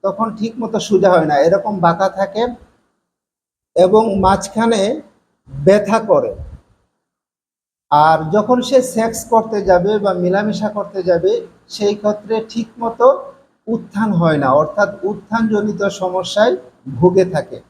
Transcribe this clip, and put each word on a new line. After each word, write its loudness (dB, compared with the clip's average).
তখন -4
ঠিক -6
মতো -4
সোজা 4
হয় 4
না, 0
এরকম 0
বাঁকা 2
থাকে -4
এবং 4
মাঝখানে 0
ব্যথা 2
করে। 0
আর 2
যখন 0
সে 2
সেক্স -4
করতে 0
যাবে 2
বা 0
মেলামেশা -2
করতে -8
যাবে, 0
সেই -2
ক্ষেত্রে -4
ঠিক -6
মতো 2
উত্থান -4
হয় 2
না, 0
অর্থাৎ 0
উত্থানজনিত -2
সমস্যায় -2
ভুগে 4
থাকে। -6